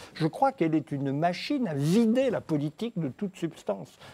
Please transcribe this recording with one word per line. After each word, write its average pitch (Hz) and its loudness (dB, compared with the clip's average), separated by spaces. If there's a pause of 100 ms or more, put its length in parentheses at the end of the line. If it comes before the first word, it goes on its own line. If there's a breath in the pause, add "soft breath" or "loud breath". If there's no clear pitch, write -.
(120)
je 156 0
crois - 2
qu'elle 165 2
est 151 0
une 139 -2
machine 180 -2
à 160 -4
vider 220 4
la 156 -2
politique 156 -4
de 160 -2
toute 185 -8
substance. - -6 (260 loud breath)